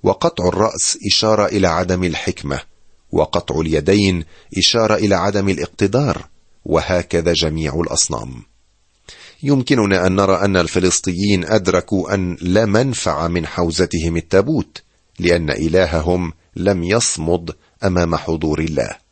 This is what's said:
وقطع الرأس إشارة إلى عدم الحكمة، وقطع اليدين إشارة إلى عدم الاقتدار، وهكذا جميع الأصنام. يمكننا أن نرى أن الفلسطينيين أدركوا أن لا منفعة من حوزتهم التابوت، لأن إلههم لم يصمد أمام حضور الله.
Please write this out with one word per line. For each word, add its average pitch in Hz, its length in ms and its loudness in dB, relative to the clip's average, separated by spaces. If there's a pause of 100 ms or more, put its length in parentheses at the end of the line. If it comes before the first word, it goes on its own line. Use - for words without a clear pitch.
وقطع 95 440 0
الرأس 95 500 0 (100)
إشارة 107 380 2
إلى 95 220 2
عدم 90 360 0
الحكمة، 73 560 -4 (520)
وقطع - 480 0
اليدين 82 640 2 (320)
إشارة 107 380 2
إلى 101 200 2
عدم 98 340 0
الاقتدار، 101 800 0 (380)
وهكذا 85 680 0
جميع 78 420 -2
الأصنام. 62 680 -4 (1000)
يمكننا 117 640 2
أن 92 80 2
نرى 95 300 2
أن 98 120 2
الفلسطينيين 90 880 0
أدركوا 92 680 0
أن 90 280 -2
لا 92 240 2
منفعة 98 640 0
من 85 200 -2
حوزتهم 85 720 -2
التابوت، 101 640 -2 (380)
لأن 85 300 2
إلههم 82 840 0 (220)
لم 90 280 0
يصمد 85 720 -2 (280)
أمام 87 320 2
حضور 78 440 -2
الله. 78 300 -2 (220)